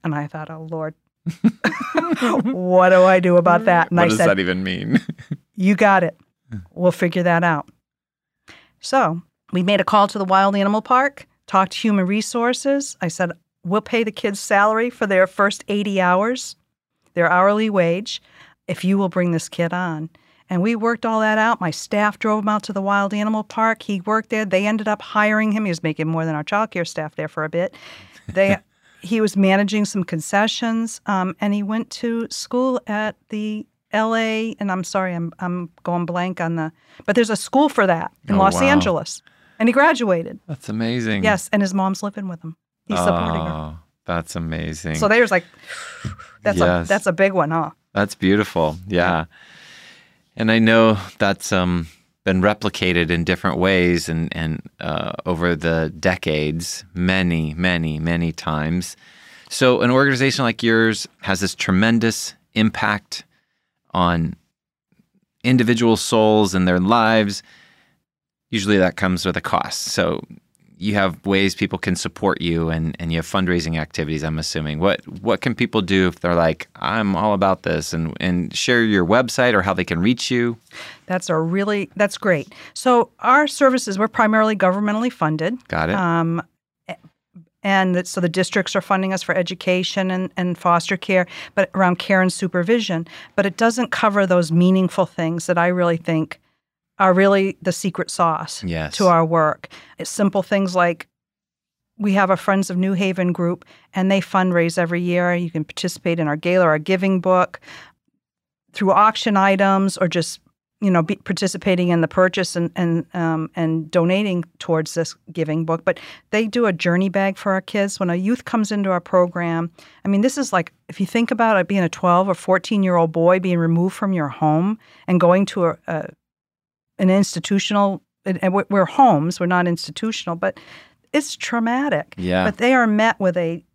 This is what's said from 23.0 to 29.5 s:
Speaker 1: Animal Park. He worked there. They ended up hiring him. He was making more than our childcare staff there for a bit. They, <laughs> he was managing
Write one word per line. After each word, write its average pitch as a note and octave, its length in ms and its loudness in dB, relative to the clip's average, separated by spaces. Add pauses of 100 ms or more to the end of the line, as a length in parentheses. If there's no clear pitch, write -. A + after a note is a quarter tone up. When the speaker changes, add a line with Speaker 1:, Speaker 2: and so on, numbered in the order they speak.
Speaker 1:
Animal G#3+ 320 -2
Park. A3 380 -2
He G3 180 -4
worked G#3+ 300 -2
there. G#3+ 120 -2
They F#3+ 240 0
ended G#3+ 220 -2
up G#3 120 -2
hiring G#3+ 520 0
him. G#3+ 100 -2
He F#3+ 80 -2
was E3+ 100 -4
making D#3 280 -2
more D#3+ 160 -2
than D#3 100 -2
our D3+ 80 -4
childcare G3+ 420 -2
staff D#3 300 -8
there D#3 140 -6
for D#3 160 -6
a D#3 40 -8
bit. F3 240 -4 (540)
They, G3 300 2 (220)
<laughs> - 220 -20
he A3 200 -2
was G3+ 160 0
managing G3 480 2